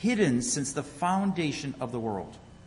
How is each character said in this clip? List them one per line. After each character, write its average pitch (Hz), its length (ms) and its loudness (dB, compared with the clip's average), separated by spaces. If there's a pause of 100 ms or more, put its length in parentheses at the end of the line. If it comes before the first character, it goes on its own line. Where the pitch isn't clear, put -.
hidden 196 400 4
since 131 320 -2
the 147 80 -2
foundation 175 1000 0
of 123 120 -4
the 123 80 -4
world." 104 340 -4 (340)